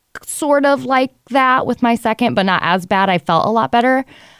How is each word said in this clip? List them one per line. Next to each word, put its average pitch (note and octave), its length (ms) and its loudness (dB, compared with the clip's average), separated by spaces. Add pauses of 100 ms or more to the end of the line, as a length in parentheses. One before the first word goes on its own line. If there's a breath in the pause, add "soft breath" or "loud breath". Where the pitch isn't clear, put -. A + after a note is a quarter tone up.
(240)
sort C#4+ 420 0
of C#4 200 0
like C4 260 0 (200)
that B3+ 340 2
with - 160 -4
my A#3 140 2
second, A3+ 400 -2
but G3 100 0
not F#3 180 0
as F3+ 220 -2
bad. G3 240 0
I F3+ 80 0
felt E3 280 0
a - 60 0
lot A3+ 200 -2
better. C4 340 0 (340 loud breath)